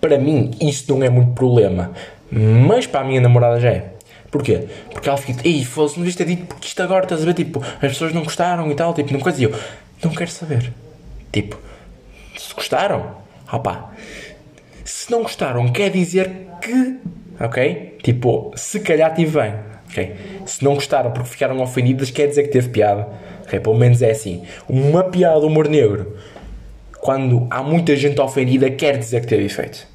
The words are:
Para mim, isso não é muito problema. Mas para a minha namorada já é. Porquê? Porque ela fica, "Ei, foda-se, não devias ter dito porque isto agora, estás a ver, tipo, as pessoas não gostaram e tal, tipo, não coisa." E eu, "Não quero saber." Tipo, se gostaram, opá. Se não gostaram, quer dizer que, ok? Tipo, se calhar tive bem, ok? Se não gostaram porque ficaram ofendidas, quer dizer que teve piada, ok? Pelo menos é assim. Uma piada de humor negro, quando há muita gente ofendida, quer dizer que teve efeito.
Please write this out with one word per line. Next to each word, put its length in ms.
Para 160
mim, 320
isso 320
não 100
é 60
muito 240
problema. 600
Mas 560
para 140
a 40
minha 160
namorada 380
já 120
é. 140
Porquê? 320
Porque 200
ela 80
fica, 280
"Ei, 160
foda-se, 340
não 80
devias 120
ter 80
dito 220
porque 200
isto 160
agora, 220
estás 160
a 60
ver, 80
tipo, 280
as 300
pessoas 220
não 80
gostaram 480
e 40
tal, 200
tipo, 180
não 80
coisa." 180
E 60
eu, 80
"Não 80
quero 200
saber." 420
Tipo, 280
se 160
gostaram, 600
opá. 400
Se 240
não 120
gostaram, 480
quer 200
dizer 400
que, 340
ok? 640
Tipo, 540
se 240
calhar 340
tive 240
bem, 160
ok? 260
Se 180
não 120
gostaram 340
porque 180
ficaram 320
ofendidas, 500
quer 160
dizer 180
que 40
teve 220
piada, 360
ok? 180
Pelo 160
menos 240
é 120
assim. 320
Uma 380
piada 360
de 60
humor 220
negro, 480
quando 480
há 120
muita 340
gente 220
ofendida, 520
quer 260
dizer 240
que 60
teve 180
efeito. 500